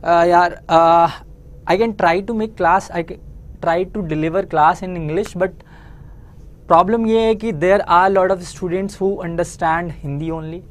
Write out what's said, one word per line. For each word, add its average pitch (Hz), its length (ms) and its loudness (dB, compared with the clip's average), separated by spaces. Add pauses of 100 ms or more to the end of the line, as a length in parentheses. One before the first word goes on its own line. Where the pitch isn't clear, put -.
अ, 170 200 4
यार, 175 300 4 (160)
अ, 165 380 6 (640)
I 180 60 2
can 226 240 0
try 170 120 4 (140)
to 233 140 -4
make 220 160 -6
class, 185 340 0
I 175 120 -4
can - 200 -14 (400)
try 170 140 0 (180)
to 208 140 -4
deliver 160 420 -2
class 165 360 2
in 185 100 -8
English, 165 400 -4
but 180 260 -4 (1040)
प्रॉब्लम 202 400 2
ये 226 180 2
है 220 100 2
कि 220 180 -6
there 180 260 2 (180)
are 185 120 4
lot 190 260 2
of 180 140 -14
students 185 520 -8
who 190 80 0 (140)
understand 170 800 -4
Hindi 147 340 -6
only 160 340 -12